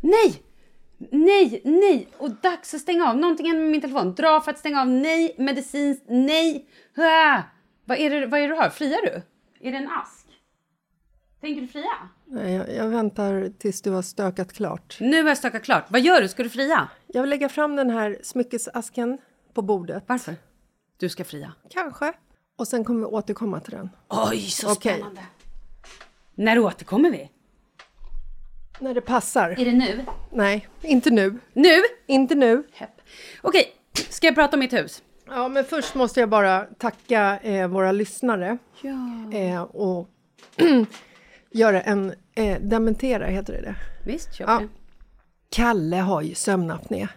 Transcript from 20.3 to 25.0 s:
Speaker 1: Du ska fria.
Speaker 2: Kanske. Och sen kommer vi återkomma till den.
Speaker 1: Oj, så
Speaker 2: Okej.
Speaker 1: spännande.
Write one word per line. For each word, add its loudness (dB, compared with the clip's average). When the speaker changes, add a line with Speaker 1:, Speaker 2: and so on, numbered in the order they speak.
Speaker 1:
Du -4
ska -10
fria. -14
Speaker 2:
Kanske. -6
Och -8
sen -4
kommer -2
vi -6
återkomma -6
till -18
den. -14
Speaker 1:
Oj, -2
så -4
Speaker 2:
Okej. -2
Speaker 1:
spännande. -10